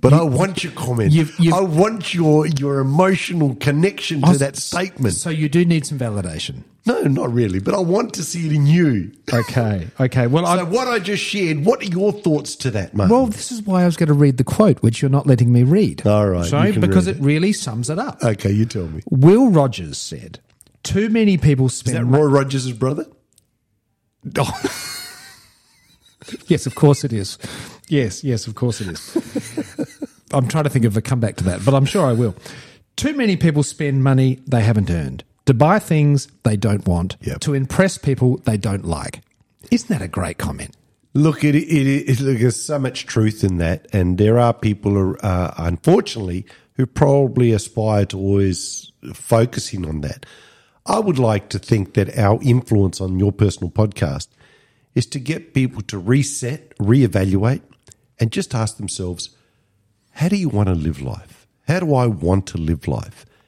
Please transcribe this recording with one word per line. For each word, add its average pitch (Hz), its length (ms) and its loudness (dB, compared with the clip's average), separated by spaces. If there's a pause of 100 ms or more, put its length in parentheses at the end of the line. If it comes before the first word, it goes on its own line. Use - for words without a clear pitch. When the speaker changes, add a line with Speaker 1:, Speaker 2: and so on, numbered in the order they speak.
Speaker 1:
But 131 100 6
Speaker 2:
you 156 60 6
Speaker 1:
I 170 60 2
want 165 380 -2
your 151 120 -10
comment. 123 380 -2
Speaker 2:
you've, 160 280 2
you've 165 140 4
Speaker 1:
I 185 80 2
want 190 500 0
your, 156 340 2
your 139 340 -2
emotional 156 760 0
connection 156 640 -2
to 139 60 2
Speaker 2:
I 175 60 6
s-, 143 80 2
Speaker 1:
that 139 160 -4
statement. 156 580 -4
Speaker 2:
So - 160 -6
you 156 180 -2
do 170 160 2
need 165 220 0
some 143 120 -8
validation. 104 680 -8 (220)
Speaker 1:
No, 254 160 0
not 131 320 0
really, 98 260 0
but - 140 -2
I 101 60 -2
want 196 340 -2
to 185 100 -8
see 165 220 -8
it 151 60 -2
in 147 120 2
you. 143 480 2 (180)
Speaker 2:
Okay, 110 580 -2 (120)
okay. 127 260 2
Well, 160 200 2
Speaker 1:
So 170 60 0
Speaker 2:
I 180 100 0
Speaker 1:
what 226 260 -2
I 240 100 -2
just 196 240 -4
shared, 165 440 -2
what 262 160 2
are 214 40 -8
your 190 260 0
thoughts 160 440 -2
to 127 140 -4
that, 101 240 -6
Martin? 101 200 4
Speaker 2:
Well, 254 120 4
this - 260 -8
is 226 80 -8
why 185 220 0
I - 20 4
was 170 140 0
gonna 156 160 2
read 143 240 4
the 131 60 2
quote, 190 380 4
which 117 200 2
you're 139 80 0
not 139 160 2
letting 123 260 4
me 120 120 6
read. 139 420 2
Speaker 1:
All 104 240 4
right, 87 160 -2
Speaker 2:
So, - 160 0
Speaker 1:
you 208 100 2
can - 80 0
Speaker 2:
because 190 260 4
Speaker 1:
read 190 100 -4
Speaker 2:
it - 40 -10
Speaker 1:
it. - 40 -2
Speaker 2:
really 156 280 2
sums 117 380 -6
it 160 80 -4
up. - 260 -8
Speaker 1:
Okay, 101 260 0
you 107 140 2
tell 104 220 -6
me. 78 240 -10
Speaker 2:
Will 196 400 6
Rogers 143 480 0
said, - 420 -14 (420)
"Too 214 280 -2
many 214 260 4
people 135 300 4
Speaker 1:
Is 123 80 -2
Speaker 2:
spend 123 240 -4
Speaker 1:
that 117 80 -2
Speaker 2:
mo-" 135 140 4
Speaker 1:
Roy 151 80 4
Rogers' 135 440 0
brother? 131 320 -4 (1300)
Speaker 2:
Oh. 156 260 -4
<laughs> - 300 -8 (1500)
Yes, 170 200 0
of 123 80 -8
course 143 300 4
it 117 80 -4
is. 101 260 -6 (500)
Yes, 131 340 -2
yes, 123 240 -4
of 110 80 -12
course 123 280 -4
it 95 60 -8
is. - 280 -10 (1040)
<laughs> - 120 -14
I'm 131 160 0
trying 156 160 -2
to 139 60 0
think 110 140 0
of 104 120 0
a 110 40 0
comeback 120 360 -4
to - 80 -6
that, 92 200 -2
but 135 100 4
I'm 139 120 4
sure 185 180 0
I 127 80 2
will. 113 220 0 (600)
"Too 294 180 -4
many 220 220 0
people 147 260 2
spend 135 420 -2
money 131 420 2
they 123 160 2
haven't 107 280 2
earned 71 340 -4 (220)
to 135 80 6
buy 156 240 4
things 147 500 2 (140)
they 107 140 2
don't 101 300 0
want, 87 360 0
Speaker 1:
Yep. - 180 -8
Speaker 2:
to 147 140 -2
impress 139 420 0
people 127 480 0
they 110 140 0
don't 98 260 -4
like." - 360 -8 (500)
Isn't 240 180 0
that 147 140 -2
a 90 60 -10
great 87 280 -6
comment? - 400 -10 (380)
Speaker 1:
Look, 151 300 2
it, 147 100 2
it, 151 100 2 (460)
it, 127 100 2
look, 135 180 0
there's 117 220 0
so 147 180 -6
much 131 280 -6
truth 107 360 0
in 95 160 2
that, 85 360 -2
and 90 240 2
there 107 200 4
are 120 140 4
people, 101 680 -2
uh, 90 340 -2
unfortunately, 92 880 0 (300)
who 131 100 0
probably 135 680 2
aspire 107 540 0
to 98 120 -10
always 98 760 -2 (220)
focusing 113 760 -2
on 78 140 -6
that. - 240 -10 (580)
I 208 140 0
would 190 200 0
like 110 320 0
to 104 80 -6
think 101 360 0
that - 240 0
our 107 240 4
influence 113 580 2
on 92 180 -4
your 101 140 2
personal 92 380 -2
podcast 101 580 -2 (680)
is 123 120 0
to - 140 -10
get 139 340 -8
people 127 280 -2
to 101 160 -10
reset, 127 800 -4
reevaluate, 101 840 2 (580)
and 113 140 0
just - 220 -6
ask 110 240 -4
themselves, 90 520 -10 (840)
"How 165 160 -2
do 202 80 0
you 180 120 -2
want 104 200 0
to 92 60 2
live 76 260 -4
life? - 460 -12 (220)
How 175 120 0
do 156 140 0
I 127 120 2
want 95 420 0
to - 100 -8
live 78 300 -2
life?" - 360 -8 (240)